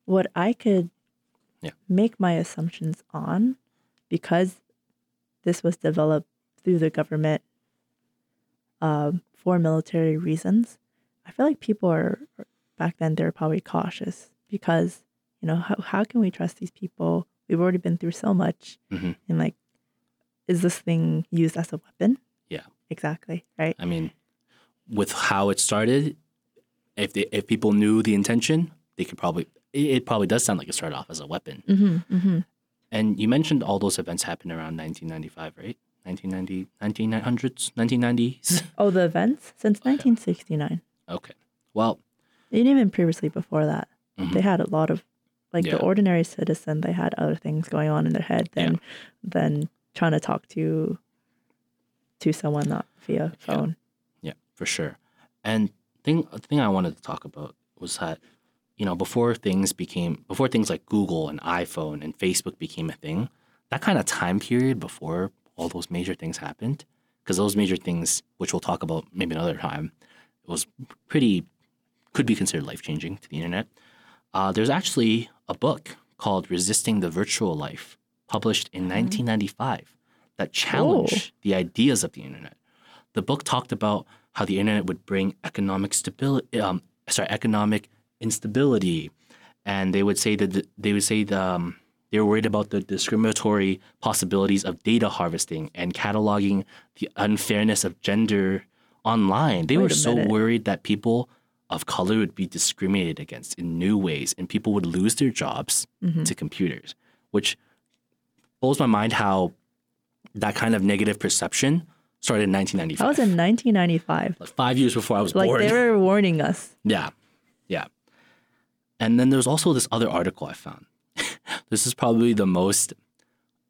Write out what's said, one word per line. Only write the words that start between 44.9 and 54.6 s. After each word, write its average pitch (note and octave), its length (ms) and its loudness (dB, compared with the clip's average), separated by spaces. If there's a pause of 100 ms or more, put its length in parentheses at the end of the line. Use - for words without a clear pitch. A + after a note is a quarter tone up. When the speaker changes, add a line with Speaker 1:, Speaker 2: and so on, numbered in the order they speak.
Speaker 1:
of, - 140 -4 (480)
like, F3 120 2
Speaker 2:
Yeah. D#3 120 0
Speaker 1:
the - 60 0
ordinary F#3 420 4
citizen, D#3 560 -4
they D3+ 120 -2
had - 220 -2
other D#3 220 0
things D#3 320 -4
going D3+ 200 0
on D#3 200 0
in - 40 2
their E3 100 0
head - 340 -2
Speaker 2:
Yeah. D#3+ 80 0
Speaker 1:
than, E3 160 0 (420)
than D#3 460 -2 (260)
trying E3 180 0
to D3+ 80 0
talk - 280 -6
to, D#3+ 500 -2 (1200)
to D#3 140 0
someone D3 360 -2
not - 180 -4 (200)
via - 100 -2
Speaker 2:
Yeah. D#3 220 -2
Speaker 1:
phone. D3+ 380 -4 (440)
Speaker 2:
Yeah, - 140 -10 (200)
for - 120 -10